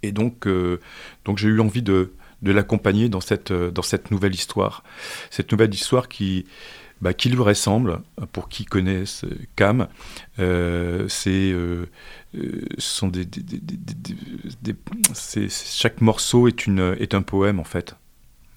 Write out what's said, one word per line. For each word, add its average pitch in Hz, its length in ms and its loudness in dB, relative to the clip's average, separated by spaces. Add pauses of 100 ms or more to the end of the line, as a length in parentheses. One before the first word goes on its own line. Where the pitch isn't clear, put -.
Et 107 80 -2
donc, 110 380 -2
euh, 90 320 2 (440)
donc 101 140 0
j'ai 104 100 4
eu 110 120 6
envie 110 220 2
de, 95 320 2 (280)
de 98 100 2
l'accompagner 104 560 4
dans 95 120 0
cette, - 320 -2
euh, 87 180 0
dans 87 120 -4
cette - 280 -2
nouvelle 98 240 2
histoire. - 480 -2 (480)
Cette - 220 -2
nouvelle 110 200 6
histoire 127 360 0
qui, 95 380 -2 (540)
bah, 90 140 0
qui - 140 0
lui 123 100 2
ressemble, 104 600 4 (320)
pour - 160 -8
qui - 160 -10
connaît 95 420 0
ce - 200 -10 (300)
Cam, 104 320 4 (500)
euh, 87 680 0
c'est, 95 440 2
euh, 87 340 -2 (480)
euh, - 280 -6 (160)
ce - 200 -6
sont 98 100 0
des, 90 160 -2
des, - 160 -10
des, - 180 -10
des, - 180 -10
des, - 400 -10 (460)
des, 110 140 -4 (360)
c'est, 104 360 -6
c'est, - 280 -8
chaque - 240 0
morceau 120 480 6
est 117 180 0
une, 95 320 2
est - 160 -2
un 98 80 2
poème, 98 380 0
en 78 40 -6
fait. - 300 -6 (640)